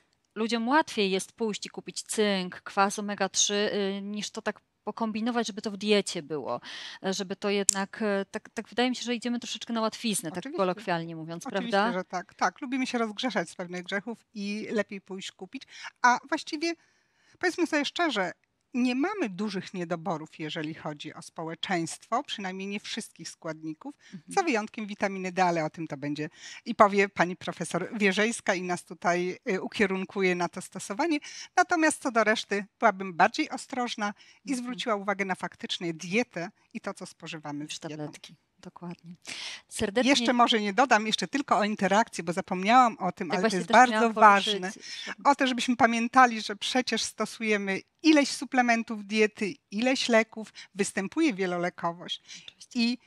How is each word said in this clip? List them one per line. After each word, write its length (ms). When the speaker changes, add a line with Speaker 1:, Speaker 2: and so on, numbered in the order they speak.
Speaker 1:
ludziom 340
łatwiej 420
jest 220
pójść 340
i 20
kupić 340
cynk, 580
kwas 380
omega 300
trzy, 420
y, 40
niż 280
to 120
tak 180
pokombinować, 600
żeby 160
to 80
w 60
diecie 460
było, 380
e, 100
żeby 220
to 140
jednak, 520
e, 280
tak, 240
tak 140
wydaje 220
mi 60
się, 60
że 120
idziemy 260
troszeczkę 320
na 80
łatwiznę, 500
tak 80
Speaker 2:
Oczywiście. 180
Speaker 1:
kolokwialnie 600
mówiąc, 300
Speaker 2:
Oczywiście, 240
Speaker 1:
prawda? 280
Speaker 2:
że 60
tak. 300
Tak, 260
lubimy 260
się 120
rozgrzeszać 520
z 40
pewnych 280
grzechów 360
i 360
lepiej 300
pójść 320
kupić. 300
A 160
właściwie, 460
powiedzmy 280
sobie 180
szczerze, 480
nie 200
mamy 340
dużych 460
niedoborów, 640
jeżeli 360
chodzi 400
o 80
społeczeństwo, 1000
przynajmniej 460
nie 120
wszystkich 480
składników, 680
Speaker 1:
Mhm. 240
Speaker 2:
za 140
wyjątkiem 440
witaminy 460
D, 120
ale 200
o 60
tym 160
to 100
będzie 340
i 100
powie 340
pani 280
profesor 640
Wierzejska 560
i 80
nas 220
tutaj, 540
y, 120
ukierunkuje 720
na 140
to 120
stosowanie. 580
Natomiast 460
co 100
do 120
reszty, 400
byłabym 360
bardziej 360
ostrożna 640
i 60
Speaker 1:
Mhm. 140
Speaker 2:
zwróciła 300
uwagę 300
na 100
faktycznie 600
dietę 560
i 60
to, 140
co 120
spożywamy 580
Speaker 1:
Niż 120
Speaker 2:
z 40
dietą. 160
Speaker 1:
tabletki. 380
Dokładnie. 560
Serdecznie 420
Speaker 2:
Jeszcze 220
może 280
nie 120
dodam, 340
jeszcze 220
tylko 300
o 60
interakcji, 600
bo 80
zapomniałam 680
o 140
tym, 160
Speaker 1:
Tak 60
Speaker 2:
ale 40
to 20
Speaker 1:
właśnie 180
Speaker 2:
jest 100
Speaker 1:
też 60
Speaker 2:
bardzo 200
Speaker 1:
miałam 180
Speaker 2:
ważne. 480
Speaker 1:
poruszyć. 220
Speaker 2:
O 100
to, 120
żebyśmy 300
pamiętali, 640
że 140
przecież 460
stosujemy 800
ileś 260
suplementów 800
diety, 480
ileś 380
leków, 440
występuje 600
wielolekowość 880
Speaker 1:
Oczywiście. 340
Speaker 2:
i 260